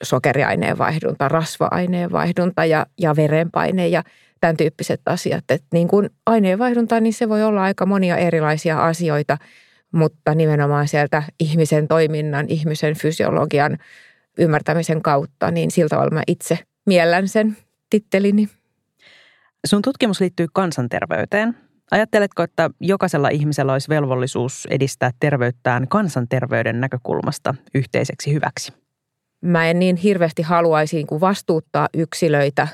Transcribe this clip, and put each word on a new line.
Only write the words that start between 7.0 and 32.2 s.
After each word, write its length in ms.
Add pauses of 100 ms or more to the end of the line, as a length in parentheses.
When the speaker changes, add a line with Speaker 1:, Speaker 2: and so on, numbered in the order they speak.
Speaker 1:
se 160
voi 140
olla 200
aika 220
monia 320
erilaisia 680
asioita, 520 (540)
mutta 440
nimenomaan 520
sieltä 360 (160)
ihmisen 480
toiminnan, 600
ihmisen 460
fysiologian 800 (600)
ymmärtämisen 640
kautta, 500
niin 200
sillä 180
tavalla 220
mä 160
itse 320 (260)
miellän 420
sen 300 (320)
tittelini. 600 (1200)
Speaker 2:
Sun 140
tutkimus 380
liittyy 340
kansanterveyteen. 1040 (340)
Ajatteletko, 520
että 260 (100)
jokaisella 500
ihmisellä 440
olisi 160
velvollisuus 800
edistää 500
terveyttään 680
kansanterveyden 920
näkökulmasta 720 (200)
yhteiseksi 580
hyväksi? 400 (680)
Speaker 1:
Mä 280
en 100
niin 160
hirveästi 460
haluaisi 540
niin 120
kuin 140
vastuuttaa 720
yksilöitä. 800